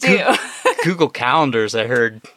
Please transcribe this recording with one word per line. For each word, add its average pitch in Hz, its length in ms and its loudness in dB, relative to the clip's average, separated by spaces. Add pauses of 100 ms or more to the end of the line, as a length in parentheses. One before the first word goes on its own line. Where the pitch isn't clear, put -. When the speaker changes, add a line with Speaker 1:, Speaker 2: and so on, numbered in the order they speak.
Speaker 1:
do. 202 120 4
Speaker 2:
Goo-, - 600 0
<laughs> 480 60 -2
Google 170 240 2
Calendars, 123 680 0
I 113 120 0
heard. 117 340 0 (160)